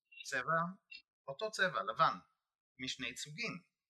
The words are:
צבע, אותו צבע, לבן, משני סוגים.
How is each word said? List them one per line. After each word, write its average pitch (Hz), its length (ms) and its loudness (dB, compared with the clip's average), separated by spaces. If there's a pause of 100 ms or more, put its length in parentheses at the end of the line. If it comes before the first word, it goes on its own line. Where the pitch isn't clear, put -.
(240)
צבע, 139 380 2 (640)
אותו 214 240 -4
צבע, 151 320 2
לבן, 123 300 4 (640)
משני 123 380 -4
סוגים. 165 460 -6 (260)